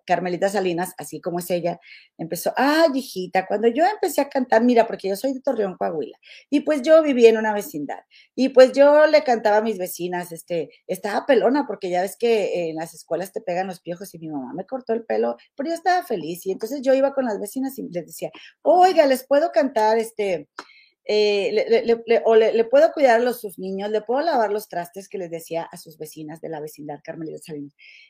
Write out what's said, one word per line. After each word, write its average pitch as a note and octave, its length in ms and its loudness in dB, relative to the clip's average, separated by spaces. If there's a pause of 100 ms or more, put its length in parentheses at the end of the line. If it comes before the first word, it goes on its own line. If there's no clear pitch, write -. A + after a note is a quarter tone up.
Carmelita F3+ 420 -2
Salinas, F#3 480 -4
así D3+ 240 -14
como F3 180 -6
es F3 120 -8
ella, E3+ 280 -4 (380)
empezó, F3 400 -6
"Ay, D4+ 380 4
hijita, F#3+ 520 -4
cuando G3+ 220 0
yo A#3+ 160 0
empecé F#4+ 380 -2
a C#4 80 -4
cantar, A#3+ 340 0
mira, A#3 220 4
porque - 220 -6
yo G3 80 -2
soy C4+ 180 -4
de C4 80 -14
Torreón, G#3 340 -2
Coahuila, E3 420 -6 (300)
y D4 120 0
pues D4+ 200 -2
yo D#4 220 6
viví B3+ 240 6
en A3 100 8
una A3 160 -2
vecindad, D3 460 -8 (360)
y C4 140 0
pues C4 240 8
yo D4 340 6
le D4+ 160 4
cantaba A3+ 360 2
a - 20 2
mis A3 160 -4
vecinas, F3 560 -8
este, E3 380 -6 (160)
estaba G3+ 400 -6
pelona, B3 400 2
porque F#3+ 240 -8
ya F3 100 -2
ves G3 160 -4
que, A3+ 280 0
eh, E3 260 -4
en D#3 60 -8
las E3 180 -10
escuelas E3 400 -8
te - 80 -10
pegan F#3 240 -4
los F#3 140 -12
piojos, F3 340 -14
y E3+ 40 -18
mi D#3+ 100 -14
mamá C3+ 260 -10
me F#3 100 -10
cortó B3 300 -6
el A3+ 100 -8
pelo, A#3 320 -4 (180)
pero C#4+ 140 -8
yo E4 60 -4
estaba F4+ 320 0
feliz, F3 400 -8
y F#3+ 60 -4
entonces A3 280 -8
yo C4 140 2
iba C4+ 180 0
con C4+ 140 -4
las G#3 120 -6
vecinas C4 400 -10
y G3+ 120 -10
les E3+ 160 -10
decía, E3 240 -12 (320)
'Oiga, E4+ 420 4
¿les C4 220 0
puedo D4+ 260 2
cantar, A3+ 460 2
este, G#3+ 500 -4 (600)
eh, G#3 440 2
le, G#3 160 0
le, A3+ 160 2
le, A#3 180 0
le, A3+ 220 2
o A3+ 100 6
le, A3 160 6
le A3+ 120 2
puedo D4 280 4
cuidar C4 260 4
a B3 60 0
los, A#3+ 160 -2
sus G3 180 -12
niños, F#3+ 320 -8
le G#3+ 120 -2
puedo A#3+ 180 -2
lavar C4 320 0
los G#3 160 -6
trastes?'", F3 400 -10
que - 80 -14
les F3+ 140 -10
decía E3 320 -8
a E3+ 160 -16
sus D#3+ 180 -20
vecinas D#3 460 -16
de - 80 -12
la D#3 100 -10
vecindad, D3 420 -14
Carmelita D#3+ 360 -14
Salinas, C#3+ 360 -16 (360)